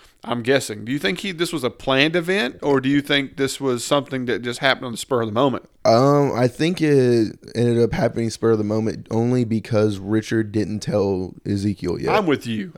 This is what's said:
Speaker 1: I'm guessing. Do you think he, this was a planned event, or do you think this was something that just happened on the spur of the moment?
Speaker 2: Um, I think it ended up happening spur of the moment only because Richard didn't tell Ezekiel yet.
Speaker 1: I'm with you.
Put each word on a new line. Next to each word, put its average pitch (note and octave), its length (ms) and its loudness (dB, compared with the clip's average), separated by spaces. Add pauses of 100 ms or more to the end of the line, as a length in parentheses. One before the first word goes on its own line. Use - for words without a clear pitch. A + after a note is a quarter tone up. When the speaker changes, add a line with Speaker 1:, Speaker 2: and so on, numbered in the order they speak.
(240)
Speaker 1:
I'm A#2+ 180 -4
guessing. A2+ 420 0
Do A2+ 80 -8
you C#3+ 60 -4
think F#3 220 -2
he, G3 120 -6
this E3 200 -4
was D#3+ 120 -6
a A#2 60 0
planned C#3 460 0
event, F#3+ 460 -2
or C#3 180 2
do C3 80 -2
you C#3+ 140 2
think C#3 340 -2
this C3+ 240 -2
was B2+ 240 -2
something C3+ 400 -2
that A#2 180 -2
just A#2+ 180 -6
happened B2+ 260 0
on A#2+ 60 -8
the G#2+ 60 -10
spur B2 220 -2
of A#2 80 -2
the G#2+ 40 -6
moment? A#2+ 360 0 (160)
Speaker 2:
Um, C#3 500 6
I B2 140 2
think E3 320 -2
it B2 560 4 (180)
ended A#2 280 2
up A2+ 100 2
happening A#2 380 -2
spur A2+ 220 2
of A2 60 4
the G#2+ 60 0
moment A2 460 -2
only B2 340 0
because G#2+ 540 0
Richard G#2+ 520 -2
didn't G#2 300 -2
tell G2 540 -2 (100)
Ezekiel G2 560 -2
yet. - 140 -2
Speaker 1:
I'm G#3 120 2
with C#3 200 0
you. G#2+ 320 -6